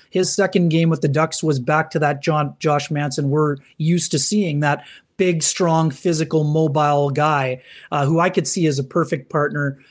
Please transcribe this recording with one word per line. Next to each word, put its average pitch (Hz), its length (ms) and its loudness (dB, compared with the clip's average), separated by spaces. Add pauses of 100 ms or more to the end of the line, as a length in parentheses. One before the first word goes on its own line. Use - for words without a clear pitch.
his 180 240 -2
second 185 360 2
game 165 200 2
with 160 120 0
the 156 60 0
Ducks 156 360 -2
was 147 160 0
back 151 320 0
to 165 80 -2
that 143 220 -2
John, 151 380 -2
Josh 147 300 -2
Manson 147 400 -2
we're 147 280 0 (200)
used 165 340 0
to 156 80 0
seeing, 165 420 0
that 147 240 0 (320)
big, 180 260 0
strong, 160 480 2
physical, 160 520 0
mobile 147 680 2
guy, 139 520 0 (300)
uh, 143 140 0
who 165 140 2
I 180 100 2
could 180 180 0
see 170 200 0
as 139 120 0
a 131 40 -2
perfect 156 460 -4
partner, 143 500 -2 (120)